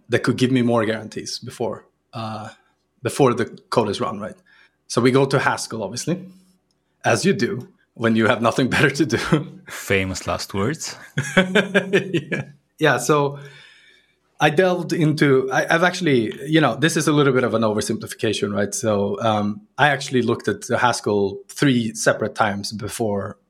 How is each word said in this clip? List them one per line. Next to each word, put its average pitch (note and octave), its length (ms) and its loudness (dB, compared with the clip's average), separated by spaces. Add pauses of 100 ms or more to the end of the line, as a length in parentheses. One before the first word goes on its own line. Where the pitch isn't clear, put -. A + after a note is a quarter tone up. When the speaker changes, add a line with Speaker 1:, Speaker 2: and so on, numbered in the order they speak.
Speaker 1:
that A#2 140 2
could B2 140 0
give B2+ 140 2
me C3 100 4
more A#2 240 2
guarantees G#2+ 540 -6
before, A#2 460 -8 (280)
uh, A2 360 -10 (540)
before A#2+ 300 4
the A2+ 120 -2 (240)
code A2 200 0
is F#2+ 100 -6
run, G2+ 200 -6
right? G#2 160 -12 (520)
So - 140 -2
we B2+ 100 4
go C3+ 140 4
to C#3 140 0
Haskell, A2+ 440 -4
obviously, B2 420 -6 (800)
as B2 220 2
you F#3+ 80 6
do B2+ 340 -4 (280)
when A2+ 200 2
you A2 120 4
have A2 140 2
nothing A#2 280 2
<laughs> - 60 -2
better D3+ 140 4
to D3 160 0
do. - 640 -2
Speaker 2:
Famous F#2+ 600 -4
last - 260 -6
words. A2 420 -4 (400)
Speaker 1:
<laughs> - 20 -
Yeah. F#3 1120 0 (300)
Yeah, C#3+ 180 4
so C#3+ 420 -2 (1000)
I D#3 120 4
delved F3 420 2
into, C3+ 580 2
I, D3 180 0
I've E3 140 2
actually, E3 480 2 (160)
you D#3 140 4
know, B2 140 4
this C#3+ 200 0
is D#3+ 120 0
a D#3+ 40 6
little D3 220 4
bit B2 100 2
of A2 120 2
an A2+ 80 2
oversimplification, G#2+ 920 -2
right? G2+ 200 -2
So, G2+ 460 0
um, G#2 420 0 (180)
I C#3+ 100 4
actually C3+ 320 0
looked A2+ 260 -2
at G2+ 200 0
the A#2 100 0
Haskell G#2 640 0 (100)
three A#2+ 460 2
separate - 400 -2
times G2+ 360 -2
before G2+ 640 -6 (120)